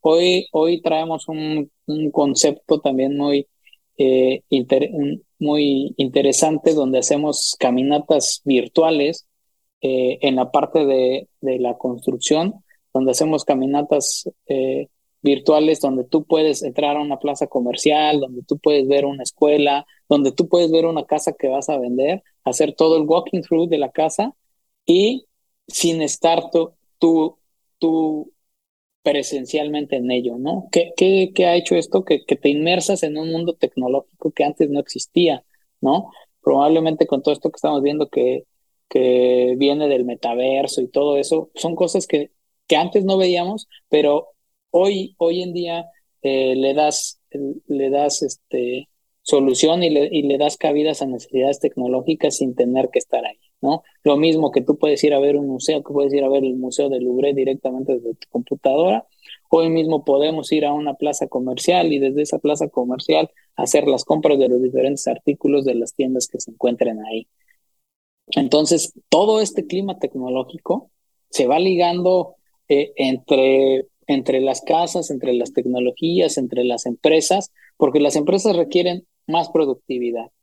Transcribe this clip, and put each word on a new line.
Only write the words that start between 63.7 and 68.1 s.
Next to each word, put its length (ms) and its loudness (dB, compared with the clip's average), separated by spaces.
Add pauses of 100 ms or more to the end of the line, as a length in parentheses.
las 180 -2
compras 340 0
de 100 2
los 140 0
diferentes 440 -2
artículos 580 -2
de 100 -2
las 200 -6
tiendas 320 -4
que 140 -12
se 100 -14
encuentren 540 -4
ahí. 240 -10 (1080)